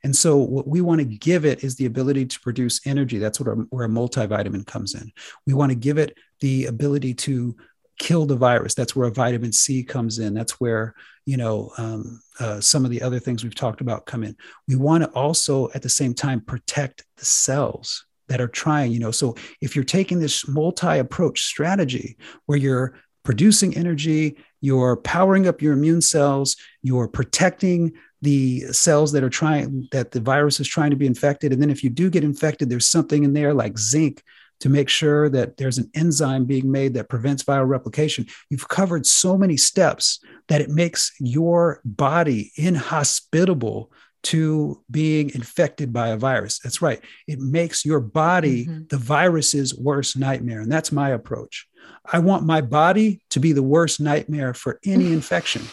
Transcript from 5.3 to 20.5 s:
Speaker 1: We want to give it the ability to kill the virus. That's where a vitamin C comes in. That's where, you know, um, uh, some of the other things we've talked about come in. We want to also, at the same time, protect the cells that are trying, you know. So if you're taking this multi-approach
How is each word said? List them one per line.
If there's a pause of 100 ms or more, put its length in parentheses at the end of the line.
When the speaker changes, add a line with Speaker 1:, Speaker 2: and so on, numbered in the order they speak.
Speaker 1:
We
want
to
give
it (240)
the
ability
to (420)
kill
the
virus.
That's
where
a
vitamin
C
comes
in.
That's
where, (300)
you
know,
um, (180)
uh,
some
of
the
other
things
we've
talked
about
come
in. (320)
We
want
to
also,
at
the
same
time,
protect (140)
the
cells (240)
that
are
trying,
you
know.
So (240)
if
you're
taking
this
multi-approach